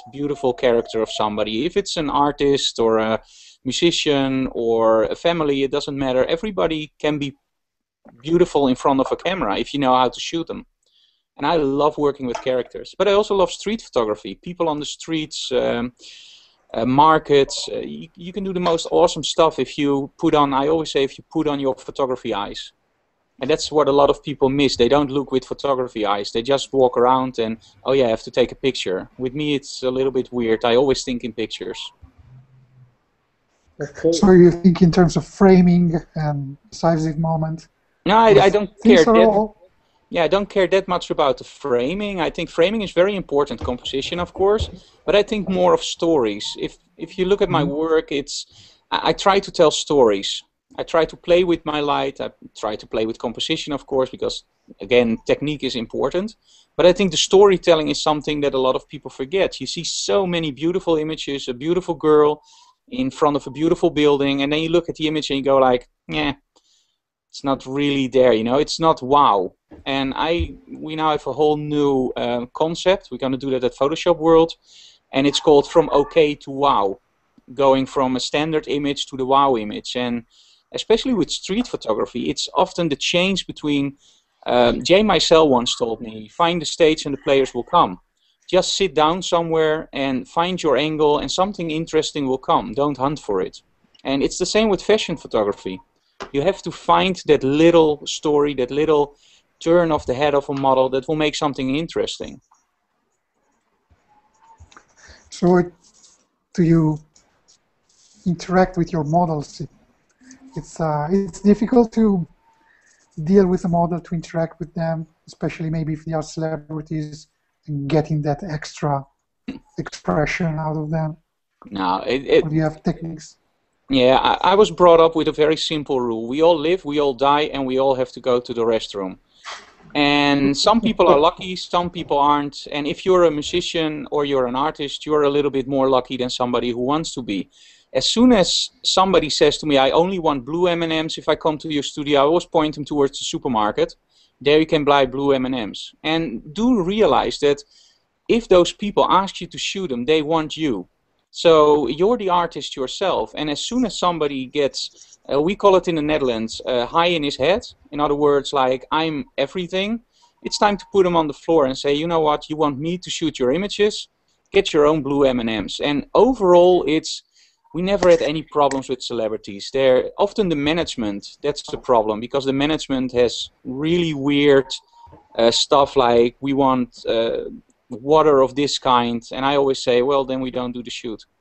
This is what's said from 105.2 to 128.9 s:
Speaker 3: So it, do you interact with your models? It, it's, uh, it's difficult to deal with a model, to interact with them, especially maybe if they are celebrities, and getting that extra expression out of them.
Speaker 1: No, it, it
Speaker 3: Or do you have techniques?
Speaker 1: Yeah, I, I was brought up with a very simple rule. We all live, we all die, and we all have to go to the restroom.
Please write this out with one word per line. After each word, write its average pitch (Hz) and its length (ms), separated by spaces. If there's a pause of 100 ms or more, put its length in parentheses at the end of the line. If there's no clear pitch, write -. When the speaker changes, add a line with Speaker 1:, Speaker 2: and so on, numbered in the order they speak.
Speaker 3:
So 180 280
it, 175 140 (840)
do 185 80
you 160 360 (1300)
interact 180 540
with 165 140
your 165 120
models? 160 560
It, 151 80 (880)
it's, - 240
uh, 151 300
it's 196 300
difficult 226 520
to 202 340 (960)
deal 190 220
with 180 180
a 190 40
model, 170 320
to - 140
interact 165 440
with 165 160
them, 165 320 (200)
especially - 440
maybe 160 220
if 151 140
they 160 80
are 156 80
celebrities, 156 1080 (380)
and 143 200
getting 151 360
that 143 220
extra 147 600 (720)
expression 160 800
out 156 180
of 151 140
them. 160 260 (500)
Speaker 1:
No, 95 400
it, 135 180
it - 200
Speaker 3:
Or 160 40
do 151 80
you 160 60
have 156 200
techniques? 165 540 (540)
Speaker 1:
Yeah, 131 320
I, 120 300
I - 20
was 196 160
brought 170 300
up 165 160
with 151 120
a 151 40
very 151 240
simple 147 440
rule. 117 280
We 143 140
all 165 160
live, 165 280
we 147 120
all 143 160
die, 143 380
and 139 140
we 127 120
all 135 160
have 127 180
to - 80
go 123 200
to 123 140
the 117 80
restroom. 104 560 (760)